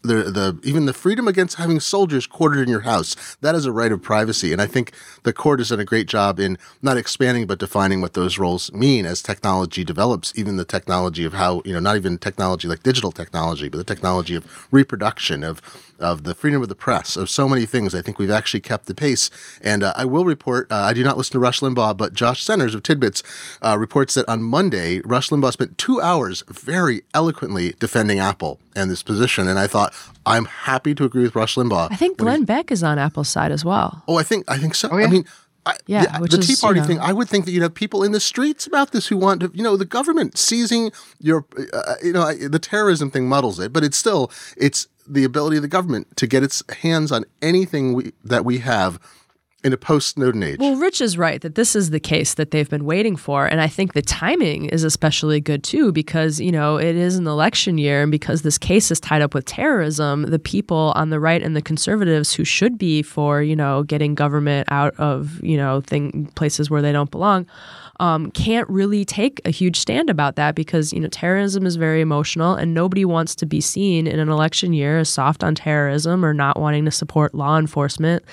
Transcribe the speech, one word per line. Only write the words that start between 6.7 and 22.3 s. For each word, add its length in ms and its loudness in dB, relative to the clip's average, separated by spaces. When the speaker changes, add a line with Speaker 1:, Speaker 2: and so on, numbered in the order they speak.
Speaker 1:
not 160 2
expanding, 520 0
but 100 -4
defining 420 0
what 140 -4
those 240 -2
roles 340 -2
mean 320 2
as 160 -6
technology 600 -2
develops, 540 -2
even 220 -4
the 60 -4
technology 600 -2
of 80 -4
how, 320 0
you 80 -8
know, 80 -4
not 160 0
even 220 -2
technology 500 -4
like 160 -6
digital 260 0
technology, 580 -6
but 100 -8
the 60 -8
technology 520 -2
of 340 -12
reproduction, 720 2
of, 180 -8
of 260 -2
the 120 -6
freedom 260 0
of 60 -6
the 60 -8
press, 420 -2
of 140 -4
so 180 0
many 180 2
things. 280 -2
I 80 -4
think 160 -8
we've 120 0
actually 300 -2
kept 260 -6
the 80 -6
pace. 360 0
And, 200 0
uh, 140 0
I 80 -2
will 200 2
report, 460 0
uh, 60 -2
I 160 2
do 100 2
not 140 2
listen 160 -4
to 60 0
Rush 220 2
Limbaugh, 360 0
but 180 -4
Josh 280 0